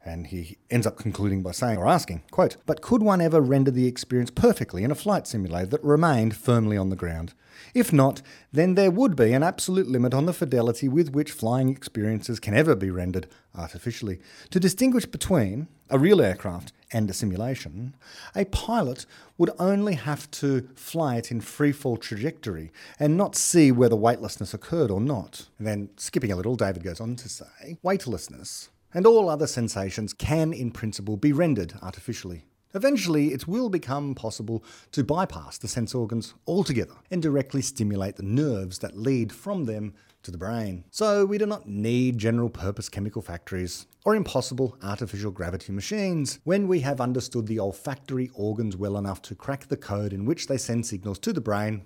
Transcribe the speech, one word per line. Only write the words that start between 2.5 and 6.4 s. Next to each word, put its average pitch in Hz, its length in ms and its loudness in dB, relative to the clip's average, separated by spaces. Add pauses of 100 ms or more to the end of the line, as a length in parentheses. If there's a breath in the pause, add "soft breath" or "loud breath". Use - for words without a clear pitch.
"But - 160 -2
could 226 200 4
one 190 200 4
ever 160 180 6
render 135 300 4
the 127 160 2
experience 123 440 0
perfectly 110 540 2
in 135 60 0
a 147 60 0
flight 202 300 0
simulator 92 400 -2
that 135 180 -2
remained 143 520 4
firmly 110 400 4